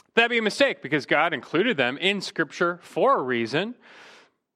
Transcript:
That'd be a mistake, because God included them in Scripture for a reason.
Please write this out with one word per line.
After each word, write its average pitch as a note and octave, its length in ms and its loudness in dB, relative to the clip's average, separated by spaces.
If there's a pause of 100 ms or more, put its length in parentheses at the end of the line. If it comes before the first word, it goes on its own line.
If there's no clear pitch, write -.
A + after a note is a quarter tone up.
(140)
That'd A#3 160 4
be A#3+ 80 0
a A3+ 40 -2
mistake, A3 400 0
because C3+ 220 -2
God D#3+ 280 2
included D#3 440 -2
them C3 220 -2
in F#3+ 220 0
Scripture F3 640 -4
for A3+ 360 0
a E3 40 -2
reason. B2+ 520 -2 (800)